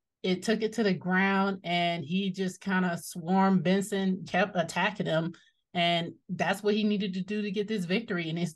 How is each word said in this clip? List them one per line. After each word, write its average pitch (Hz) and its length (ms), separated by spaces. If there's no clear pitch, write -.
it 185 200
took 220 200
it 220 100
to 233 100
the 196 100
ground, 190 720
and 170 400
he 190 260
just 185 300
kinda 180 360
swarmed 185 640
Benson, 190 640
kept 190 300
attacking 185 520
him. 165 260
And 170 400
that's 185 340
what 208 100
he 214 120
needed 208 300
to 190 60
do 208 200
to 208 100
get 202 160
this 214 160
victory. 175 460
And 165 100
it's, 175 160